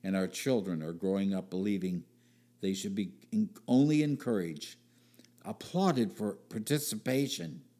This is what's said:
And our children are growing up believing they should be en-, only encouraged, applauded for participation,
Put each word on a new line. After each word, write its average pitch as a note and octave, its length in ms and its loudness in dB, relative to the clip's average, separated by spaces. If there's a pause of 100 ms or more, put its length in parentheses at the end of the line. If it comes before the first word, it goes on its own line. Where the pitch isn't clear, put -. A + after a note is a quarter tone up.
And F#2+ 120 0
our F#2 120 2
children F#2+ 560 0
are E2 100 -6
growing G2 400 0
up F#2 160 -4
believing F#2 540 -2 (580)
they F#2+ 120 0
should G2 220 -4
be G2 160 -2 (220)
en-, G#2+ 160 2 (180)
only D3 360 6
encouraged, G2+ 720 -2 (680)
applauded C3 720 0
for G#2 200 -4
participation, B2+ 1300 -2 (180)